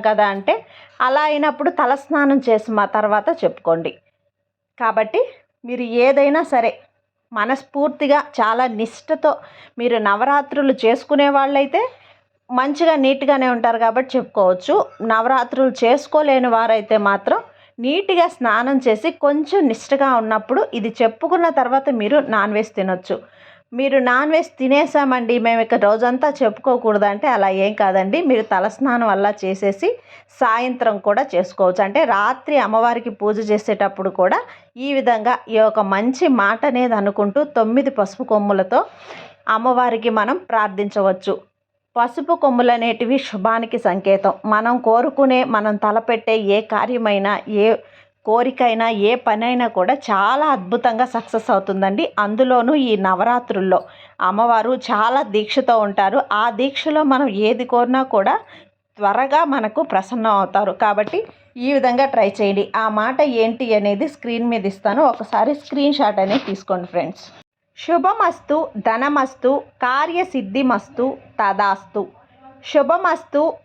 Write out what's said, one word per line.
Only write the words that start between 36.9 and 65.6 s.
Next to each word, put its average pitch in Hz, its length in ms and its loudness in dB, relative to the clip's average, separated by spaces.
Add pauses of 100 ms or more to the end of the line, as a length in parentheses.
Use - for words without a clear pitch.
అనుకుంటూ, 202 480 0 (160)
తొమ్మిది 233 400 2
పసుపు 208 340 -4
కొమ్ములతో 202 480 0 (680)
అమ్మవారికి 233 640 0
మనం 220 280 0 (120)
ప్రార్థించవచ్చు. 196 840 -2 (640)
పసుపు 277 440 -2
కొమ్ములు 247 320 2
అనేటివి 233 420 -2 (120)
శుభానికి 226 580 -2
సంకేతం. 190 460 2 (220)
మనం 226 200 2 (140)
కోరుకునే, 254 500 2 (160)
మనం 214 200 0 (100)
తలపెట్టే 226 500 0 (220)
ఏ - 20 2 (140)
కార్యమైనా, 214 600 0 (300)
ఏ 214 40 4 (640)
కోరికైనా, 233 580 0 (220)
ఏ 233 40 2 (140)
పనైనా 240 400 0 (100)
కూడా 185 180 2 (140)
చాలా 220 380 2 (100)
అద్భుతంగా 233 580 -2
సక్సెస్ 226 400 -6
అవుతుందండి. 196 500 0 (200)
అందులోనూ 247 480 2 (180)
ఈ - 20 0 (140)
నవరాత్రుల్లో 190 720 0 (480)
అమ్మవారు 226 440 2 (160)
చాలా 233 340 2 (120)
దీక్షతో 233 420 0 (100)
ఉంటారు. 202 340 0 (220)
ఆ - 20 0 (160)
దీక్షలో 302 420 -2 (100)
మనం 269 160 2 (200)
ఏది 233 240 -2
కోరినా 247 300 2 (120)
కూడా 233 220 2 (640)
త్వరగా 240 420 2 (140)
మనకు 220 260 -2 (140)
ప్రసన్నం 220 460 -2
అవుతారు. 190 320 0 (120)
కాబట్టి 208 360 0 (460)
ఈ - 100 -2
విధంగా 254 380 2
ట్రై 208 140 4 (100)
చేయండి. 202 280 0 (180)
ఆ - 20 0 (140)
మాట 262 200 0 (220)
ఏంటి 233 240 -2 (140)
అనేది 202 340 0
స్క్రీన్ 233 400 -4
మీద 196 180 -4
ఇస్తాను, 214 300 -2 (100)
ఒకసారి 226 420 -2 (100)